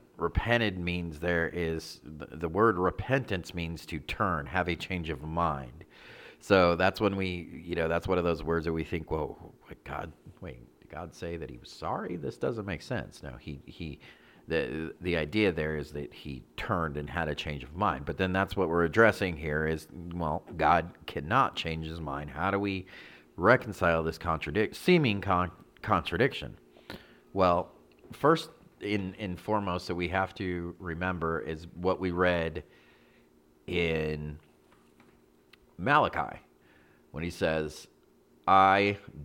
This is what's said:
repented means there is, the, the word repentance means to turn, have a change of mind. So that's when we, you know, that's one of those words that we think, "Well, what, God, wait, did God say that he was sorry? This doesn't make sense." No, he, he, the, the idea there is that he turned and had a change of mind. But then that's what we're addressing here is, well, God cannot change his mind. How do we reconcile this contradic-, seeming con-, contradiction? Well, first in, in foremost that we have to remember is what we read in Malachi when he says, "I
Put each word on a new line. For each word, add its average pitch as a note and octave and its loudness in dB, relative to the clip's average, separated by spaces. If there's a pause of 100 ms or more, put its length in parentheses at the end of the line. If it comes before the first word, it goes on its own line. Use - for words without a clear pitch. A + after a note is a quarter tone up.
(160)
repented G#2 0
means F2 -4
there E2 0
is, E2 -4
the, D2+ -14
the E2+ -4
word G2 4
repentance F#2+ -2
means E2 -6
to D#2+ -6
turn, E2 -2
have F2 0
a E2 0
change E2 -6
of C#2 -6
mind. D#2 -4 (540)
So F2+ 8
that's F#2+ 2
when G2 4
we, E2+ -4
you E2+ -6
know, E2 2
that's E2+ 0
one F#2 4
of F2 4
those D#2+ 2
words D#2+ 0
that E2 0
we D#2+ 0
think, D#2+ -6
"Well, - -4 (140)
what, - -20
God, D2+ -8 (280)
wait, C2 -12 (200)
did - -20
God D#2+ -12
say E2+ -8
that D2 -8
he B1 -12
was - -20
sorry? C#3 -6
This C#3+ -8
doesn't A#2 -2
make F#2+ -4
sense." D#2 -6
No, C2+ -10
he, C#2+ -10
he, D2+ -10 (480)
the, D#2 -2
the E2+ 0
idea F2+ 2
there D#2 -2
is C#2+ -6
that C#2+ -8
he C2 -10 (140)
turned E2 -2
and D2 -6
had E2 -2
a D2+ -2
change D2 -6
of C#2+ -12
mind. D#2+ 0
But D#2 -4
then F#2 0
that's F#2+ 0
what F2+ 2
we're E2+ 4
addressing G2 4
here D2+ 0
is, D#2+ -2 (280)
well, D#2+ -2 (140)
God D#2+ 4 (160)
cannot F#2 0
change D#2+ -4
his E2 -8
mind. D2 -8
How D#2+ -2
do G2 2
we G2 -2 (500)
reconcile F#2 4
this D#2+ -2
contradic-, E2 -2
seeming C#3 4
con-, F2+ 2 (300)
contradiction? F2+ 0 (760)
Well, F2+ 4 (420)
first D#3+ 2 (300)
in, G2+ -2
in F#2 -4
foremost G2+ -2
that F2+ -2
we F2 -2
have F#2+ 0
to F2 -4
remember E2+ -2
is E2 -8
what F2+ 0
we F#2 0
read E2+ 2 (1040)
in D#2 -2 (1400)
Malachi G#2 2 (720)
when D2+ -6
he F2 -2
says, D#2+ -2 (640)
"I G2 6 (260)